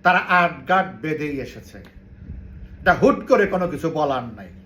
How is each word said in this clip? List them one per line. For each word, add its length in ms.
তারা 160
আটঘাট 460
বেঁধেই 360
এসেছে। 320
এটা 200
হুট 180
করে 140
কোনো 180
কিছু 160
বলার 260
নাই। 140